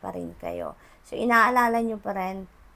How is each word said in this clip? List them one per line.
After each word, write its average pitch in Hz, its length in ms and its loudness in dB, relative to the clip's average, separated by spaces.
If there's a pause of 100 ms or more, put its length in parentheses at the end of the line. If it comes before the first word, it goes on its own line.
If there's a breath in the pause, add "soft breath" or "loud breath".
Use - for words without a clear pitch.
pa - 80 -8
rin 87 320 -8
kayo. 87 320 -8 (320 loud breath)
So, - 80 -14
inaalala 233 720 4
nyo 220 160 -4
pa 202 160 -4
rin 190 320 -6 (260)